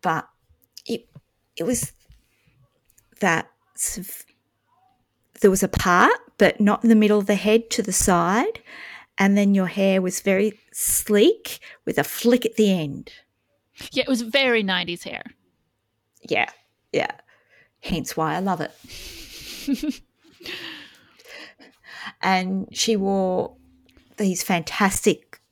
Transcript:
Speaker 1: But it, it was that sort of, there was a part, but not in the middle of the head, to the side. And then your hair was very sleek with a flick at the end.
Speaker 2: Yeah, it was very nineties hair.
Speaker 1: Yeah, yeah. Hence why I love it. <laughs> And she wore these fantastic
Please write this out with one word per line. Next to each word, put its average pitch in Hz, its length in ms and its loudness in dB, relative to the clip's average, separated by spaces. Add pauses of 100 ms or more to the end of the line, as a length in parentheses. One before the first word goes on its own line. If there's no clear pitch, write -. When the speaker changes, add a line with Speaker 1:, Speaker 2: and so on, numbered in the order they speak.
Speaker 1:
But 160 260 -4 (600)
it, - 200 -8 (500)
it 165 80 -6
was 240 280 -4 (1300)
that 170 300 0 (240)
sort - 320 -8
of, - 180 -16 (1160)
there 202 100 8
was 185 140 2
a 185 40 -2
part, 202 500 4 (200)
but 196 240 4
not 208 200 2
in 233 60 4
the 226 80 8
middle 214 220 4
of 196 80 -2
the 208 80 2
head, 214 360 2
to - 120 -2
the 185 100 -4
side. 190 680 0 (580)
And 196 180 4
then 202 180 4
your 190 120 2
hair 190 340 0
was 185 200 -4
very 202 380 0 (140)
sleek - 840 2 (260)
with - 140 -2
a 143 60 2
flick 240 420 2
at - 100 -4
the 208 160 4
end. 156 380 -4 (840)
Speaker 2:
Yeah, 262 120 -2
it - 40 -8
was 247 140 0
very 240 400 2
nineties 180 420 -4
hair. - 180 -12 (1040)
Speaker 1:
Yeah, - 220 0 (420)
yeah. - 200 -2 (680)
Hence - 360 -6
why 156 180 -2
I 170 60 -2
love 185 200 -2
it. - 1400 -10
<laughs> - 0 - (2250)
And 185 500 0
she - 240 0
wore 190 580 0 (640)
these 190 260 -2
fantastic - 1000 -2 (120)